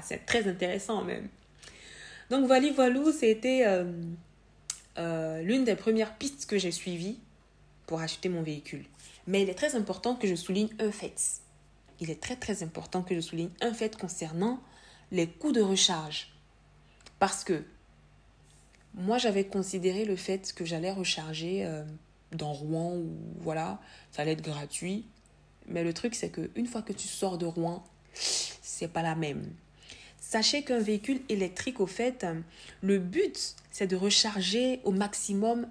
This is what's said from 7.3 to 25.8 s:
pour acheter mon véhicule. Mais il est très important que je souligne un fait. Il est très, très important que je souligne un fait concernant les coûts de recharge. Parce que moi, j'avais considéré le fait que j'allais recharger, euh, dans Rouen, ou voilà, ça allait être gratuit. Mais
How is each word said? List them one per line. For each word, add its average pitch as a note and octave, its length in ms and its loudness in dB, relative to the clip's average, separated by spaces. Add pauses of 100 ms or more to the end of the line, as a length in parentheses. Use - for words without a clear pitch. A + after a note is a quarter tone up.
pour E3 140 -2
acheter D#3+ 260 -4
mon F3 140 0
véhicule. D3 420 -6 (440)
Mais F#3+ 160 4
il F#3+ 60 2
est F3+ 60 -4
très C#4+ 220 0
important G#3+ 380 0
que A3 120 0
je F3+ 80 4
souligne G3 340 0 (100)
un G#3+ 120 2
fait. - 480 -4 (640)
Il D#3+ 80 -4
est D#3 100 -6
très, - 160 -6
très G#3+ 280 -4
important E3 380 -4
que F3+ 140 -2
je E3 60 0
souligne E3 300 -4 (100)
un A#3+ 120 2
fait A3 240 -2
concernant F3+ 600 -2 (500)
les E3+ 180 2
coûts C#4+ 260 -2
de A3+ 80 6
recharge. F3 720 2 (840)
Parce - 280 2
que D#3+ 180 0 (1300)
moi, G#3 260 2
j'avais G3 260 4
considéré F#3+ 580 0
le G3+ 140 0
fait F#3+ 360 -4
que F3 120 -6
j'allais E3 260 -2
recharger, F3 760 -2
euh, D#3 200 -6 (460)
dans D3+ 200 -4
Rouen, D#3+ 440 -2
ou E3 200 -4 (260)
voilà, D#3+ 380 -2 (320)
ça D3 120 -4
allait D#3 80 2
être D#3+ 100 -2
gratuit. D#3+ 640 -6 (600)
Mais E3+ 160 -2